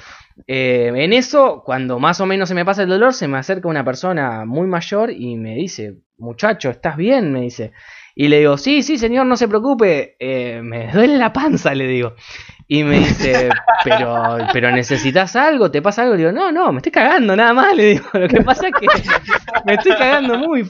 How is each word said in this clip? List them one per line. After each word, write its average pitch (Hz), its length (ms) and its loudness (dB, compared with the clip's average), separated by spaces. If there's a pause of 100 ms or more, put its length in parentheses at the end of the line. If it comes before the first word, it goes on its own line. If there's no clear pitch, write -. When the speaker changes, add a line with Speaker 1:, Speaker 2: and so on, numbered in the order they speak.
(480)
Speaker 1:
Eh, 127 480 0
en 160 180 0
eso, 254 520 2
cuando 127 340 -4
más 170 220 0
o 190 40 0
menos 190 240 -2
se 185 60 -4
me 175 100 -2
pasa 196 180 0
el 185 60 -2
dolor, 220 240 2
se 190 140 -6
me 135 100 -4
acerca 185 300 -4
una 151 180 -2
persona 127 600 -4
muy 147 220 -2
mayor 185 440 -2
y 120 260 -8
me 110 180 -10
dice, 113 420 -8 (200)
"Muchacho, 175 520 -4
¿estás - 280 -6
bien?", 202 360 0
me 127 80 -4
dice. 120 320 -10 (420)
Y 143 120 0
le 147 120 6
digo, 143 180 4
"Sí, 269 240 0
sí, 285 160 -2
señor, 233 280 0
no 254 120 2
se 240 100 0
preocupe, 214 720 0
eh, 123 440 -6
me 117 280 -8
duele 247 260 4
la 233 160 0
panza", 262 420 0
le 135 100 -2
digo. 123 300 -2 (520)
Y 147 160 0
me 143 160 2
dice, 135 500 0 (180)
Speaker 2:
<laughs> - 160 2
Speaker 1:
"Pero, 117 540 0 (160)
pero 123 180 2
¿necesitas 131 640 0
algo? 262 340 2
¿Te 147 120 -2
pasa 202 220 -2
algo?". 247 120 2
Le 175 60 0
digo, 160 100 2
"No, 339 200 -2
no, 320 200 0
me 139 60 -2
estoy - 160 -4
cagando 254 420 4
nada 233 180 4
más", 370 220 4
le 233 80 4
digo. 208 260 4
<laughs> - 40 -6
"Lo 185 140 2
que 226 140 4
pasa 269 280 0
es - 60 -4
que 453 120 0 (800)
me - 100 2
estoy 349 200 2
cagando 262 420 0
muy, 269 320 -2